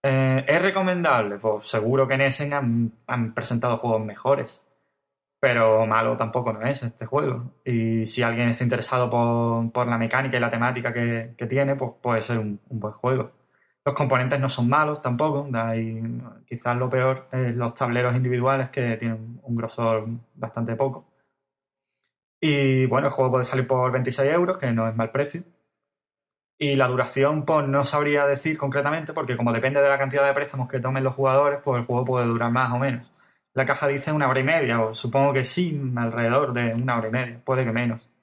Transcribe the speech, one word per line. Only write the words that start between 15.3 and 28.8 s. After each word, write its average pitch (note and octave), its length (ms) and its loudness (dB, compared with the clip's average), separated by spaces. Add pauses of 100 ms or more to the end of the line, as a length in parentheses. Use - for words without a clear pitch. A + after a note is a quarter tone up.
Hay, A2+ 480 -2 (460)
quizás A#2+ 300 -4
lo B2+ 120 0
peor C3 400 0
es B2+ 260 -2
los A#2+ 180 -2
tableros B2 420 0
individuales, B2+ 540 2
que A#2+ 260 -2
tienen A2+ 480 -6
un A#2+ 140 -4
grosor A2+ 480 -2 (280)
bastante A2+ 440 -6
poco. C3 340 -4 (1300)
Y, C3+ 420 4
bueno, C3+ 200 2
el C3+ 60 -2
juego B2+ 180 2
puede B2+ 140 2
salir B2+ 200 -2
por B2+ 240 0
veintiséis B2+ 400 0
euros, F3 280 2
que B2 160 -2
no A2+ 160 0
es A2+ 80 -6
mal A2+ 140 -2
precio. D3 320 -4 (1160)
Y C#3+ 160 0
la C3 140 4
duración, C3+ 560 0
pues, D3+ 240 2
no C#3 160 2
sabría D3 420 2
decir D3 300 0
concretamente, C#3+ 560 -2